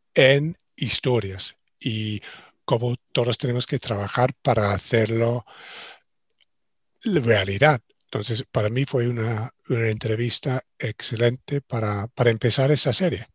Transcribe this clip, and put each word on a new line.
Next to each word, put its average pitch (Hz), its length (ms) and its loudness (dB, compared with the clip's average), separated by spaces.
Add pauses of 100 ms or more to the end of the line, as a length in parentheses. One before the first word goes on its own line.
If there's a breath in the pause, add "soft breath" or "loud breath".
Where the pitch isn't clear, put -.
(140)
en 143 420 6 (200)
historias 104 800 -2 (240)
y 110 400 -4 (460 loud breath)
cómo 120 300 0 (160)
todos 120 260 0
tenemos 123 280 -2
que 139 120 -2
trabajar 113 540 0 (100)
para 107 300 2
hacerlo 113 720 0 (1600 loud breath)
realidad. 117 760 2 (240)
Entonces, 107 480 -4
para 107 160 0
mí 123 160 -2
fue 123 240 0
una, 113 420 -4 (180)
una 113 200 0
entrevista 113 760 -2 (160)
excelente 120 840 -2
para, 104 460 -4
para 120 220 2
empezar 123 400 2
esa 139 220 2
serie. 113 420 -2